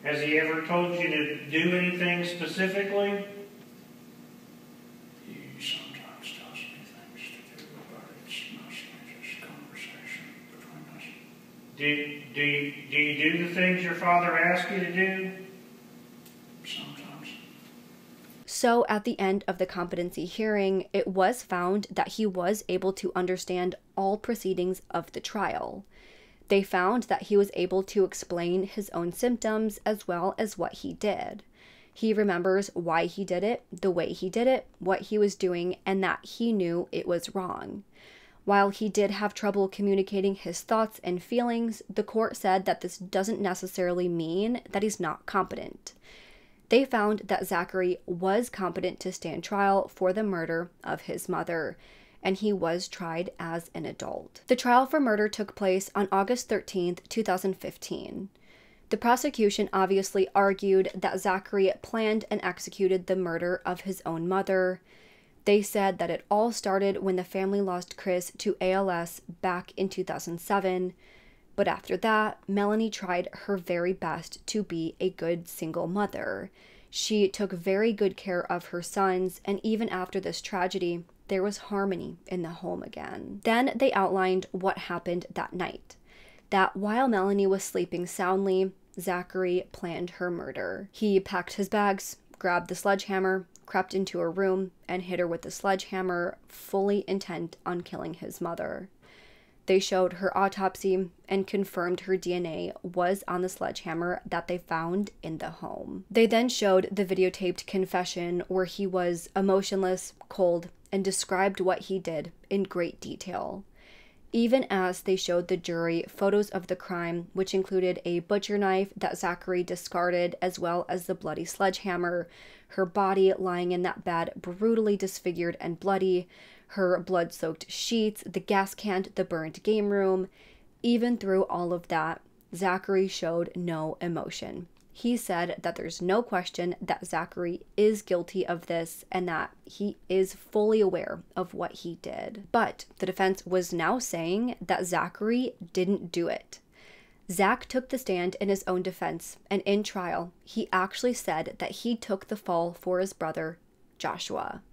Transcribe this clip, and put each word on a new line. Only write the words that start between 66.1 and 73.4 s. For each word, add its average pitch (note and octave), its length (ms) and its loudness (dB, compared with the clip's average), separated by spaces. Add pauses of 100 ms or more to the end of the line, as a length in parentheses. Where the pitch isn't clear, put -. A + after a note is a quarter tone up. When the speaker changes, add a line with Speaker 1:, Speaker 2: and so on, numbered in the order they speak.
Speaker 3:
all A3 220 4
started G3 500 2
when F#3 140 2
the F3+ 80 -2
family F#3+ 340 0
lost F3+ 380 -2
Chris F3+ 400 0
to - 240 0
A F#3 100 4
L F#3+ 180 2
S E3+ 300 -2 (220)
back F3+ 340 -2
in F#3+ 140 0
two F#3 160 -4
thousand E3+ 340 -6
seven. F#3 540 0 (600)
But G3+ 140 2
after - 300 -2
that, G#3+ 500 2
Melanie G#3 420 2
tried F3+ 440 -2
her - 240 -4